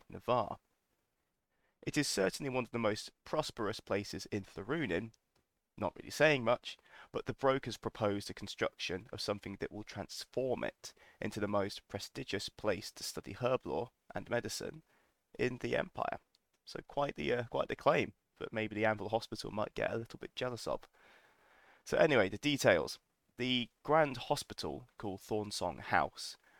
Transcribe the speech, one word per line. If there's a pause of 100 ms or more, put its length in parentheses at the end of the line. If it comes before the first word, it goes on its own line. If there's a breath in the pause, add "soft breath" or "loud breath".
Navarre. (1300)
It
is
certainly
one
of
the
most (140)
prosperous
places
in
Thurunin, (640)
not
really
saying
much, (340 loud breath)
but
the
brokers
propose
the
construction
of
something
that
will
transform
it (260 soft breath)
into
the
most
prestigious
place
to
study
herb
lore (260)
and
medicine (540)
in
the
Empire. (460)
So
quite
the,
uh,
quite
the
claim (260)
that
maybe
the
Anvil
Hospital
might
get
a
little
bit
jealous
of. (960 soft breath)
So
anyway,
the
details. (380)
The (140)
Grand
Hospital, (100)
called
Thornsong
House, (220 soft breath)